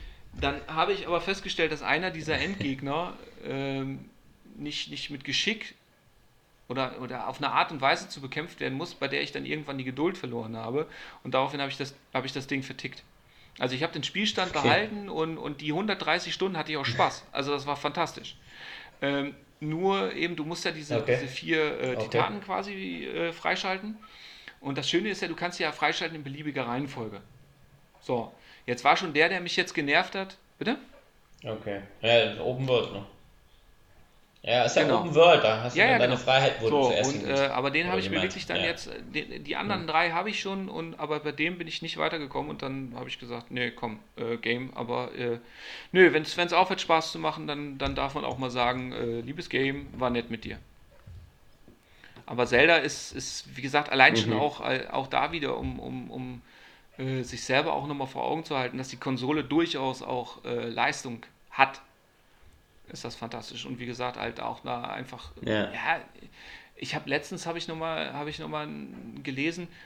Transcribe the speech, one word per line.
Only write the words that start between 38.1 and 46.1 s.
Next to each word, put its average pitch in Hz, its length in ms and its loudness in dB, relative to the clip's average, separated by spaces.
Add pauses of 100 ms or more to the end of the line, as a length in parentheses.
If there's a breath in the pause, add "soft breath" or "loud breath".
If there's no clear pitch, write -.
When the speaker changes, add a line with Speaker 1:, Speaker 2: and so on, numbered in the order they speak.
Speaker 1:
mir 175 60 0
Speaker 2:
meinst 185 180 0
Speaker 1:
wirklich 185 100 -8
Speaker 2:
du? 180 80 -4
Speaker 1:
dann 180 80 0
Speaker 2:
Ja. 185 60 0
Speaker 1:
jetzt, 165 200 -6
äh, 57 140 -10 (100)
die, - 280 -6
die 147 160 -6
anderen 185 260 -2
Speaker 2:
Hm. 165 60 -6
Speaker 1:
drei 165 240 4
habe 185 180 -2
ich 208 100 -4
schon, 190 300 -6
und, 165 300 -8
aber 151 220 -2
bei 151 100 -2
dem 160 260 -2
bin 170 100 -8
ich - 140 -8
nicht 165 160 -6
weitergekommen 151 540 -2
und 147 100 -10
dann 135 340 -6
habe 123 140 -10
ich - 80 -8
gesagt, 120 320 -10
"Nee, 123 220 -2
komm, 110 280 -6 (180)
äh, 117 200 -2
Game", 120 380 -2
aber, 123 400 -4
äh, 120 240 -2 (520 loud breath)
nö, 175 220 10